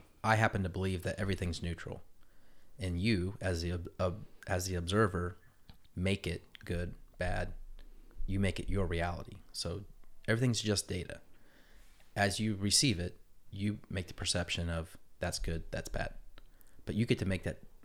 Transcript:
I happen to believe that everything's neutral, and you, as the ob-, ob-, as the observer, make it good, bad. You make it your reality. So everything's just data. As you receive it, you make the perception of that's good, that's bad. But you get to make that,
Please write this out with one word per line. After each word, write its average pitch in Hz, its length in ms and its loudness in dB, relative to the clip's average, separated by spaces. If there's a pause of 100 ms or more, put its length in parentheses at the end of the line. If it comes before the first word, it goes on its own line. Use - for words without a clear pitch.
(240)
I 110 120 6
happen 110 280 4
to 90 60 2
believe 92 340 0
that - 160 -2
everything's 90 440 0
neutral, - 380 -4 (800)
and 87 200 0
you, 98 420 2
as 90 200 0
the 87 120 0
ob-, 87 160 -4 (100)
ob-, 92 260 0 (220)
as 92 200 2
the 92 80 -2
observer, 90 600 2 (580)
make 95 320 2
it 87 160 -4 (220)
good, 87 280 -2 (240)
bad. 90 360 0 (760)
You 98 120 4
make 95 200 2
it - 100 -2
your 95 160 4
reality. 85 500 0 (160)
So 87 300 -4 (460)
everything's 117 340 4
just 104 260 2
data. 90 320 -4 (960)
As 101 240 4
you 107 200 2
receive 101 400 6
it, 87 180 -4 (340)
you 101 280 0 (100)
make 95 180 -2
the - 60 -10
perception 87 560 0
of 82 260 -2 (240)
that's 87 200 -2
good, 82 320 0
that's - 180 -4
bad. - 240 -2 (720)
But 82 100 -2
you 113 100 4
get 117 140 4
to 98 60 2
make 92 180 2
that, - 160 -2 (260)